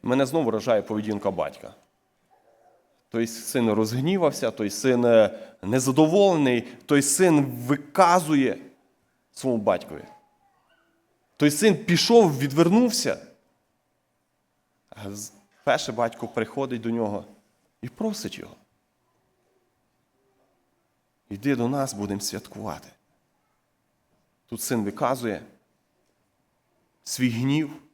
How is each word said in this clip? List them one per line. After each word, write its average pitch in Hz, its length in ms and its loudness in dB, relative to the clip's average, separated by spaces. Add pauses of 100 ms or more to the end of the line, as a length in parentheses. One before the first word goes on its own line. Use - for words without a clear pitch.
Мене 131 240 2
знову 143 200 -2
вражає 110 360 0
поведінка 104 480 -2
батька. 80 440 -8 (1300)
Той 117 180 -2
син 113 440 -2
розгнівався, 131 800 0
той 104 200 -4
син, 123 340 0
е, 113 260 6 (320)
незадоволений, 135 1000 2 (260)
той 143 160 4
син 151 420 4
виказує 143 1120 2 (720)
своєму 120 300 -4
батькові. 90 420 -4 (1300)
Той 147 140 4
син 190 340 2
пішов, 175 540 4
відвернувся. 165 880 0 (1600)
А 104 220 -14
з-, 101 200 -16 (320)
перший 127 300 0
батько 117 340 -4
приходить 123 520 -6
до 113 100 -4
нього 107 340 -4 (580)
і 127 60 -12
просить - 500 -8
його: - 180 -18 (2750)
«Іди 123 260 -2
до 120 120 -2
нас, 135 260 -4
будемо 101 260 -6
святкувати». 92 680 -10 (1600)
Тут 113 120 -10
син 113 240 -2
виказує 120 580 -4 (1600)
свій 127 260 -2
гнів. 139 400 -2 (240)